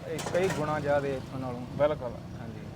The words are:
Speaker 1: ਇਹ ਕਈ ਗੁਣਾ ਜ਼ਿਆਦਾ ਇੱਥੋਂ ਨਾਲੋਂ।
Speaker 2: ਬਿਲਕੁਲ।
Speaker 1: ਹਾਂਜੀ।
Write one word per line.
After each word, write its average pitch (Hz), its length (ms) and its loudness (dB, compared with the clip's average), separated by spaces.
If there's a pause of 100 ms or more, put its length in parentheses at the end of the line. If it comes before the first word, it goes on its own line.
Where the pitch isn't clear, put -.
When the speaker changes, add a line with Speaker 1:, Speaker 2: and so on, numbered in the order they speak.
Speaker 1:
ਇਹ 160 100 -4 (140)
ਕਈ 180 160 4
ਗੁਣਾ 151 320 2
ਜ਼ਿਆਦਾ 143 280 4
ਇੱਥੋਂ 131 320 -4
ਨਾਲੋਂ। 123 200 -4
Speaker 2:
ਬਿਲਕੁਲ। 139 500 2 (300)
Speaker 1:
ਹਾਂਜੀ। 113 200 -8 (160)